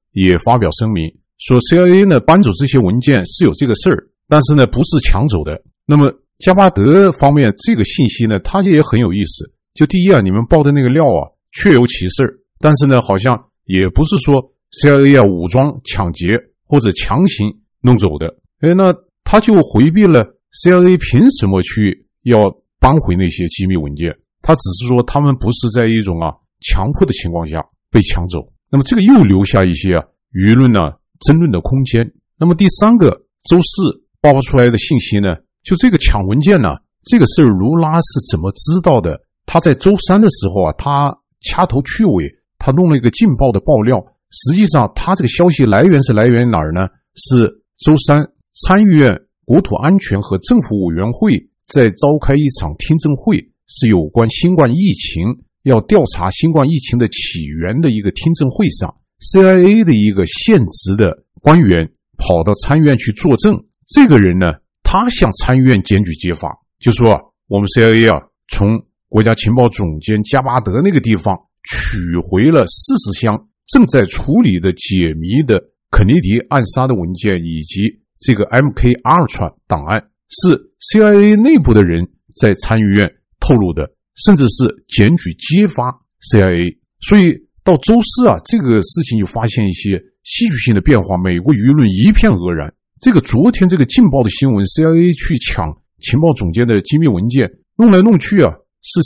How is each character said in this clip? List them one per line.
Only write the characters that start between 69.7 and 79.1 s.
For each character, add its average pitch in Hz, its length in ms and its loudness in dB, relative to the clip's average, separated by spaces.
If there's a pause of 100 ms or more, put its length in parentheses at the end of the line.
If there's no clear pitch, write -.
监 107 240 -4
加 131 180 -4
巴 127 200 -4
德 107 200 -4
那 196 120 0
个 151 80 0
地 113 160 0
方 92 200 -4 (280)
取 87 580 -6
回 95 260 -2
了 156 180 2
四 - 320 -6
十 - 220 -8
箱 110 280 -4 (180)
正 247 200 2
在 120 200 0
处 160 340 -2
理 104 200 0
的 90 120 -2
解 85 420 -4
密 90 280 -2
的 113 180 0 (300)
肯 101 160 2
尼 107 140 2
迪 104 180 -2 (100)
暗 135 180 -2
杀 131 200 -4
的 131 80 -2
文 90 200 -6
件 92 280 -4
以 82 200 -8
及 98 380 -6 (200)
这 127 140 0
个 101 100 -2
M 131 280 0
K - 180 0 (120)
Ultra 143 500 -2 (140)